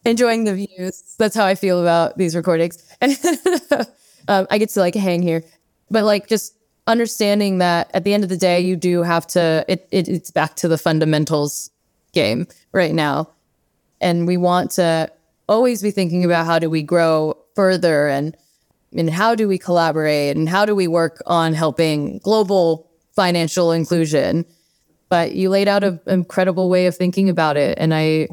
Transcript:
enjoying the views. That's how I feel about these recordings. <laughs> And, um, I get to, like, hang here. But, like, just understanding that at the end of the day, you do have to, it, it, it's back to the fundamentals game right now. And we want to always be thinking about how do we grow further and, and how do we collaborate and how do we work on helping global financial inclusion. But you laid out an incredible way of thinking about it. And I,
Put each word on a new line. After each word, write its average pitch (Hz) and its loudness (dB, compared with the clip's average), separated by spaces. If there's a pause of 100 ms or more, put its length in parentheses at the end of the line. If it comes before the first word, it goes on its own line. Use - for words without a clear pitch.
enjoying 233 2
the 214 0
views. 185 -10
That's 214 0
how 214 2
I 190 2
feel 185 0
about 170 2
these 170 -2
recordings. 170 -2 (140)
<laughs> - -6
And, 269 2 (1120)
um, 190 0
I 214 0
get 214 0
to, - -2
like, 175 2
hang 185 0
here. 165 0 (460)
But, 214 0
like, 208 0
just - -4 (340)
understanding 208 0
that 175 0
at 190 -2
the 202 0
end 208 0
of 185 -4
the 180 -4
day, 175 2
you 185 0
do 175 0
have 170 0
to, 165 2
it, 180 -4
it, 180 0
it's - -6
back - -2
to - -4
the 160 2
fundamentals 156 -2 (440)
game 117 0 (240)
right 170 0
now. 151 -2 (720)
And 170 0
we 180 0
want 180 0
to 165 0 (380)
always 226 2
be 202 -2
thinking 180 -2
about 170 0
how 165 2
do 160 -2
we 160 -2
grow 160 0 (180)
further 170 2
and, 147 -4 (600)
and 165 0
how 208 0
do 214 0
we 190 0
collaborate 156 0
and 156 0
how 196 0
do 214 0
we 190 0
work 165 -2
on 165 0
helping 156 -2
global 190 0 (260)
financial 175 0
inclusion. 165 0 (640)
But 170 0
you 185 -2
laid 196 0
out 202 2
an 185 -2
incredible 185 0
way 180 2
of 175 -2
thinking 185 0
about 160 0
it. 143 0
And 160 2
I, 156 0